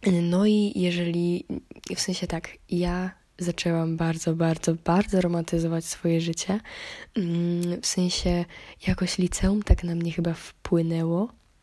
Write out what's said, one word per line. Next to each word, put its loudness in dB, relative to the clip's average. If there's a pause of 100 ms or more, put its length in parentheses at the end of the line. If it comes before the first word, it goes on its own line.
(300)
no 4
i 4
jeżeli, 0 (500)
w -6
sensie -4
tak, -6 (200)
ja -2 (200)
zaczęłam 0
bardzo, 0
bardzo, 2
bardzo 2
romantyzować 0
swoje 0
życie. -2 (560)
Mm, 0
w -4
sensie 0 (420)
jakoś 0
liceum 2
tak 4
na -2
mnie -2
chyba -2
wpłynęło. 0 (360)